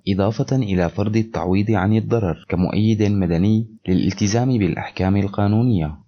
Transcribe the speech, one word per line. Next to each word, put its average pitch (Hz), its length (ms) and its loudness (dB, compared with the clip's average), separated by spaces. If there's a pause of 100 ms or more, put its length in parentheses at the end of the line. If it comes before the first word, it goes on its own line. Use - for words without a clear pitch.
إضافة 101 480 0
إلى 92 340 0
فرض 107 280 -2
التعويض 104 540 0
عن 101 260 2
الضرر 107 520 -2
كمؤيد 101 540 0
مدني 101 640 0 (200)
للالتزام 110 680 0
بالأحكام 95 600 -2
القانونية. 101 760 0 (120)